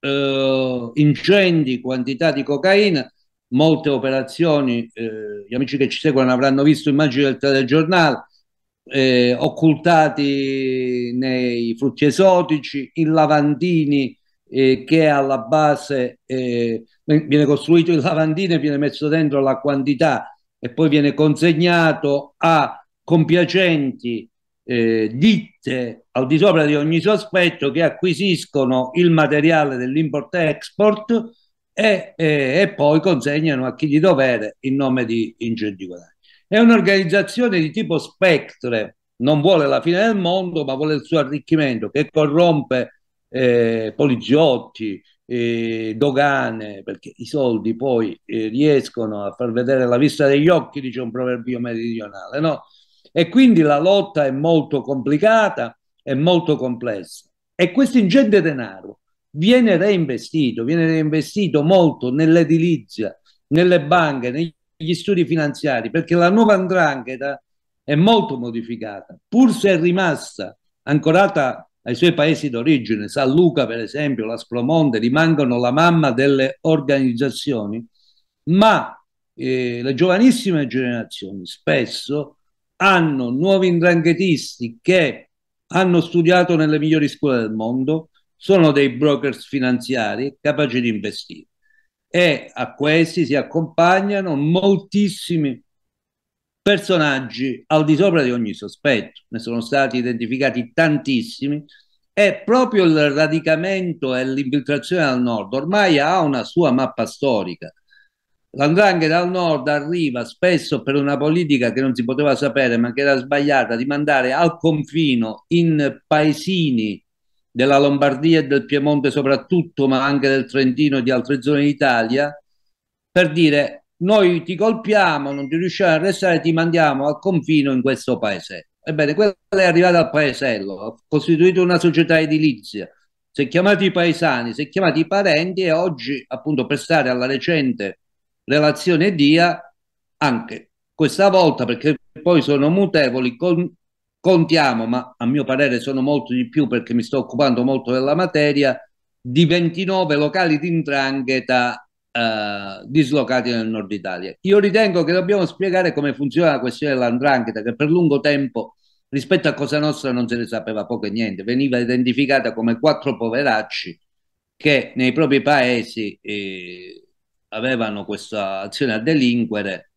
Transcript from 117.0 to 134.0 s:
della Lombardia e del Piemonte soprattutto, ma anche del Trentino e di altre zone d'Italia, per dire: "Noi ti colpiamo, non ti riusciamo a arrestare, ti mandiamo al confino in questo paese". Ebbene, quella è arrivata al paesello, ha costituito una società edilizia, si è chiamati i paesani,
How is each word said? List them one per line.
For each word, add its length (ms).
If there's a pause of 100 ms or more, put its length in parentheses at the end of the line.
della 280
Lombardia 640
e 60
del 180
Piemonte 460
soprattutto, 760
ma 180
anche 240
del 180
Trentino 520
e 40
di 80
altre 320
zone 220
d'Italia, 680 (800)
per 220
dire: 520 (140)
"Noi 440
ti 120
colpiamo, 800
non 160
ti 80
riusciamo 340
a 40
arrestare, 460
ti 120
mandiamo 540
al 120
confino 540
in 100
questo 360
paese". 520 (100)
Ebbene, 340
quella 200 (140)
è 160
arrivata 340
al 120
paesello, 680
ha 140 (120)
costituito 540
una 180
società 400
edilizia, 720 (420)
si 120
è 60
chiamati 360
i 80
paesani, 640